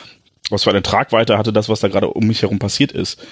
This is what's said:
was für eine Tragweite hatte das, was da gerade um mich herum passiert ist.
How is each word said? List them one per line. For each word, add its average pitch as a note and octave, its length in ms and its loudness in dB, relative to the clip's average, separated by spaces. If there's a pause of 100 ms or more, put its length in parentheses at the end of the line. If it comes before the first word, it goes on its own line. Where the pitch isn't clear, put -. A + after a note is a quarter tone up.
(520)
was G2+ 120 0
für A2+ 60 2
eine G2 140 2
Tragweite A2 560 2
hatte A2 120 -2
das, G#2+ 160 0
was G#2+ 120 -2
da G#2 80 0
gerade G2 220 0
um A2 180 0
mich A2 160 0
herum G2 160 0
passiert G#2 320 -2
ist. - 280 -6 (120)